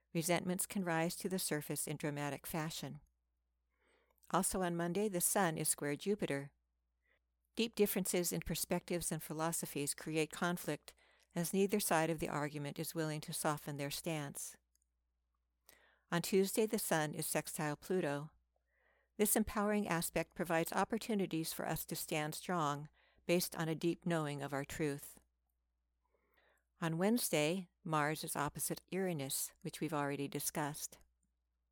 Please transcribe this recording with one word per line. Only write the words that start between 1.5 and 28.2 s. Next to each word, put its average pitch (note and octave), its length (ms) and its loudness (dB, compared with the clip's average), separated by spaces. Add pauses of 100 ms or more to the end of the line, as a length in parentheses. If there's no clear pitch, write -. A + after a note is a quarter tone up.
in D3+ 100 -4
dramatic C#3+ 480 -4
fashion. D3+ 540 -4 (1300)
Also F#3 300 2
on F3 140 0
Monday, F3 320 0
the F3+ 140 0
Sun F3 360 4
is D3+ 120 0
square D3 260 0
Jupiter. D3 540 -2 (1080)
Deep A3+ 200 0
differences F#3 560 4
in E3+ 100 -2
perspectives F3 720 -2
and D#3+ 120 -6
philosophies D#3+ 720 -2
create D#3 380 0
conflict, F3 640 -2 (420)
as E3+ 180 0
neither G3 260 4
side D#3+ 300 4
of D#3+ 100 0
the E3+ 100 -2
argument D3 500 -4
is D#3+ 160 -4
willing D#3 260 -2
to E3 120 -10
soften D3 440 -2
their C#3+ 140 -4
stance. - 640 -6 (1600)
On E3+ 100 2
Tuesday, G3 440 4
the A3 140 0
Sun D#3 340 2
is D#3 120 -4
sextile D3+ 500 -2
Pluto. D#3 540 0 (880)
This G#3+ 180 4
empowering G#3 520 2
aspect E3 480 0
provides E3+ 380 2
opportunities F#3+ 800 0
for - 140 -4
us - 180 -2
to E3 100 -6
stand D#3 400 -2
strong, D3+ 540 0 (380)
based F3 280 4
on D#3+ 140 0
a E3 60 0
deep E3+ 300 0
knowing D3+ 360 0
of C#3+ 120 -6
our C#3 120 -2
truth. C#3+ 540 -4 (1600)
On D#3+ 160 0
Wednesday, F3+ 720 2 (180)
Mars D3+ 380 0